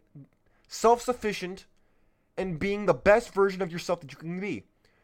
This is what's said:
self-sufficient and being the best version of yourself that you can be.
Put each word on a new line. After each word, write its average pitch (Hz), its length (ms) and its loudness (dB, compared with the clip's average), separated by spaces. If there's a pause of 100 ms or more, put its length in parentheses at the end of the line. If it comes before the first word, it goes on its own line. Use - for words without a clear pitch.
(680)
self-sufficient 220 1000 0 (680)
and 180 240 -4
being 202 280 -2
the 170 60 6
best 208 400 2
version 196 280 2
of 170 100 -4
yourself 175 300 -4
that 135 100 -16
you 143 60 -20
can 170 240 -8
be. 156 220 -6 (400)